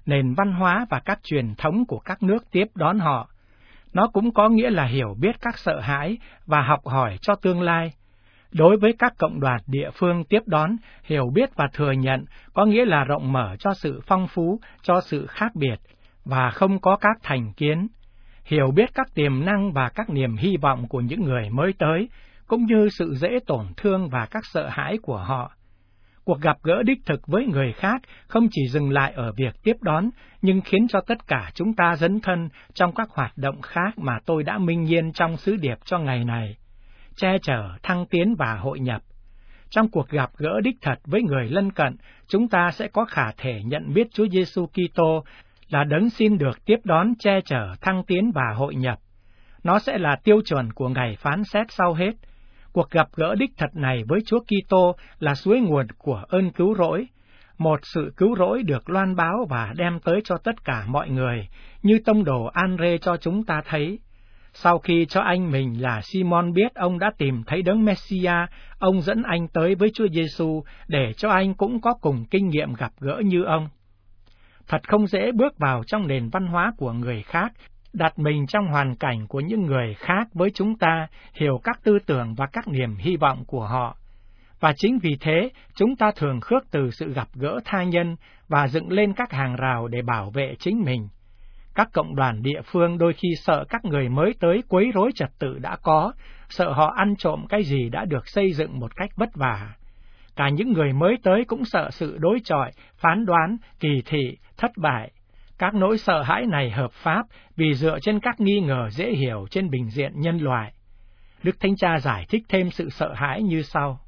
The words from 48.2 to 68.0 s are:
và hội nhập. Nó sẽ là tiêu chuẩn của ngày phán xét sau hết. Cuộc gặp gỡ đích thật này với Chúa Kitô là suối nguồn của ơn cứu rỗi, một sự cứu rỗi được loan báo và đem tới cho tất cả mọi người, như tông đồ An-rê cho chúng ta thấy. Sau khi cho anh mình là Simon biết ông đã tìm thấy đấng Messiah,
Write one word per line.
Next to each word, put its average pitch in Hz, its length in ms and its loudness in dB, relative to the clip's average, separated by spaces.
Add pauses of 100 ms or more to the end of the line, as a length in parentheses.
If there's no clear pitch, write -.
và 127 240 -2
hội 147 200 -2
nhập. 127 240 -2 (640)
Nó 180 160 4
sẽ 269 180 -4
là 147 260 2
tiêu 214 220 6
chuẩn 120 280 -2
của 127 160 -4
ngày 123 300 -2
phán 156 240 -2
xét 214 260 -2
sau 175 240 0
hết. 180 180 0 (600)
Cuộc 175 180 0
gặp 160 240 4
gỡ 165 200 0
đích 269 220 0
thật 151 180 -4
này 131 320 -2
với 170 180 2
Chúa 233 140 2
Kitô 185 560 2 (240)
là 143 160 0
suối 208 240 2
nguồn 147 280 2 (100)
của 113 320 -4
ơn 185 220 0
cứu 196 240 2
rỗi, 175 320 0 (500)
một 160 260 2
sự - 340 -4
cứu 214 180 4
rỗi 202 280 0
được 143 260 -4
loan 190 260 0
báo 175 340 0
và 117 280 -4
đem 175 220 -2
tới 180 240 0
cho 175 140 -4
tất - 280 -6
cả 117 220 -4
mọi 143 220 -2
người, 123 380 -2 (360)
như 214 220 6
tông 214 180 4
đồ 127 220 0
An-rê 175 520 0
cho 170 200 -2
chúng 190 260 -2
ta 156 220 -4
thấy. 160 340 -4 (540)
Sau 175 260 2
khi 170 260 2
cho 190 160 0
anh 180 300 0
mình 127 300 -2
là 117 200 -2
Simon 175 520 0
biết 208 220 2
ông 180 240 -2
đã 202 180 0
tìm 131 260 -2
thấy 165 180 -2
đấng 208 240 2
Messiah, 180 640 0 (300)